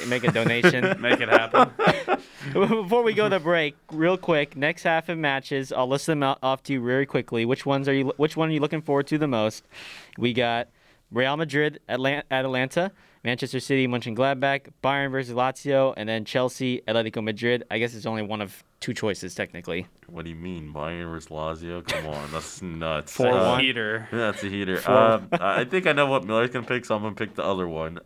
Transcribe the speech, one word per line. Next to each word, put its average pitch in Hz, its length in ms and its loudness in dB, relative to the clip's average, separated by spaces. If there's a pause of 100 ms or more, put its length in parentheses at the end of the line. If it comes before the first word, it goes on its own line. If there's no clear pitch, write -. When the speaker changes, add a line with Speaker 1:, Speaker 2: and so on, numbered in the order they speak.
Speaker 1:
make 123 160 -2
a 117 80 2
donation. 120 520 4
Speaker 2:
<laughs> 190 180 0
Make 120 180 4
it 117 100 -2
happen. - 420 4 (840)
Speaker 1:
<laughs> - 0 -
Before 214 480 2
we 226 120 2
go 208 140 2
to 190 120 2
break, 160 360 0 (160)
real 160 260 2
quick, 156 380 0
next 147 280 -2
half 165 260 2
of 170 80 -4
matches, 135 560 -2
I'll 127 140 2
list 139 180 0
them 156 160 2
out, 135 220 2
off 131 200 2
to 143 100 -2
you 123 120 0
very 131 220 2
quickly. 120 360 0
Which 127 220 0
ones 139 240 0
are 139 40 4
you, 135 240 0
which 151 200 0
one 160 120 2
are - 20 0
you 151 80 2
looking 151 240 -2
forward 143 240 2
to 156 100 0
the 151 100 2
most? 110 360 0 (540)
We 120 140 2
got 120 360 0 (440)
Real 135 260 2
Madrid, 151 420 0 (100)
Atlan-, 135 400 0
Atalanta, 131 640 0 (320)
Manchester 123 360 -2
City, 131 280 2
Mönchengladbach, 127 800 0 (160)
Bayern 139 260 2
versus 131 240 -4
Lazio, 131 640 2
and 104 100 -6
then 113 160 -2
Chelsea, 127 640 -2
Atletico 110 360 0
Madrid. 113 480 0
I 110 80 -2
guess 117 160 -2
it's 104 100 -10
only 113 160 -4
one 107 200 -6
of 95 220 -12 (160)
two 127 140 -6
choices, 95 400 -4
technically. 87 540 -6 (200)
Speaker 3:
What 82 180 -12
do 85 40 -10
you 82 60 -10
mean, 82 360 -10
Bayern 82 380 -6
versus 82 220 -12
Lazio? 80 560 -6
Come 80 180 -6
on, 73 260 -8
that's 80 300 -10
Speaker 1:
<laughs> - 0 -
Speaker 3:
nuts. 80 520 -4
Speaker 1:
Four 127 180 4
one. 123 80 4
Speaker 3:
Uh, 107 180 4
Speaker 2:
Heater. 113 540 -2
Speaker 3:
that's 110 320 -2
a 101 60 -4
heater. 95 280 -2
Speaker 1:
Four. 95 180 2
Speaker 3:
Um, 110 360 6
I 98 320 0
think 185 240 0
I 151 60 4
know 143 120 4
what 135 200 2
Miller's 113 260 2
gonna 120 160 -6
pick, 123 180 -2
so 110 100 0
I'm 104 60 -2
gonna 104 140 -6
pick 104 180 -6
the 82 100 -4
other 92 240 0
one. 80 380 -4